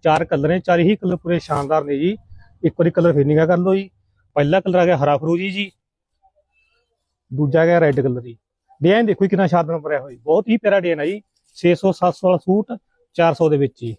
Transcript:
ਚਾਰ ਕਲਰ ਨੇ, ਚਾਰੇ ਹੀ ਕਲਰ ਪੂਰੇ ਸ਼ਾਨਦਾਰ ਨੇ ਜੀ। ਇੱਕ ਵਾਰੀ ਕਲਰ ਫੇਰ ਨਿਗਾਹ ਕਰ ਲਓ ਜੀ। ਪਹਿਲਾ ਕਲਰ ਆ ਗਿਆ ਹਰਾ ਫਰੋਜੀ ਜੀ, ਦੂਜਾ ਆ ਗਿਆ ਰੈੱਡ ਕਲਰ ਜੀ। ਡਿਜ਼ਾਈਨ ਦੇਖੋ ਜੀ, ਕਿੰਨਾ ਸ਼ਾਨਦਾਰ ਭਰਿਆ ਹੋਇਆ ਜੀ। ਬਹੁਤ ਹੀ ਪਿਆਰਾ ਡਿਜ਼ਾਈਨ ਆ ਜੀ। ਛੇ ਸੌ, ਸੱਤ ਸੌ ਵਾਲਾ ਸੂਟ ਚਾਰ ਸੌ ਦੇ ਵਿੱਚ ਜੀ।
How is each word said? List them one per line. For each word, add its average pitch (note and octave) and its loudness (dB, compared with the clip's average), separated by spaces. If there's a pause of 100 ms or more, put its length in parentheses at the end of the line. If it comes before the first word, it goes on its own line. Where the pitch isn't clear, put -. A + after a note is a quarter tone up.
ਚਾਰ E3 2
ਕਲਰ D3+ -2
ਨੇ, F3+ 0
ਚਾਰੇ F3 0
ਹੀ G3+ 2
ਕਲਰ F3+ -4
ਪੂਰੇ E3+ -4
ਸ਼ਾਨਦਾਰ D3 -2
ਨੇ C#3+ -4
ਜੀ। F#3 -2 (480)
ਇੱਕ D#3+ 0
ਵਾਰੀ E3 2
ਕਲਰ E3+ 2
ਫੇਰ C#3+ 2
ਨਿਗਾਹ D#3 2
ਕਰ F3 2
ਲਓ F#3+ 0
ਜੀ। G3 -4 (440)
ਪਹਿਲਾ D3+ 2
ਕਲਰ F3+ -2
ਆ F3 4
ਗਿਆ F3 2
ਹਰਾ C#3+ 0
ਫਰੋਜੀ E3+ -2
ਜੀ, G3 -6 (1600)
ਦੂਜਾ D3 0
ਆ E3 4
ਗਿਆ E3+ 4
ਰੈੱਡ C#3+ 2
ਕਲਰ B2 -2
ਜੀ। A#2+ -18 (460)
ਡਿਜ਼ਾਈਨ G#3+ 2
ਦੇਖੋ G3 0
ਜੀ, G3 -2
ਕਿੰਨਾ F#3+ 0
ਸ਼ਾਨਦਾਰ E3 -2
ਭਰਿਆ D3 -4
ਹੋਇਆ C3+ -18
ਜੀ। A#2+ -20
ਬਹੁਤ E3 0
ਹੀ A3+ 2
ਪਿਆਰਾ G3 0
ਡਿਜ਼ਾਈਨ E3+ -2
ਆ D3 -2
ਜੀ। G3 -6 (360)
ਛੇ F3 2
ਸੌ, F#3+ 0
ਸੱਤ F3+ -2
ਸੌ - -2
ਵਾਲਾ F3+ 2
ਸੂਟ G#3 -2 (360)
ਚਾਰ E3 2
ਸੌ D#3+ 0
ਦੇ D3 2
ਵਿੱਚ C#3 -2
ਜੀ। A2+ -10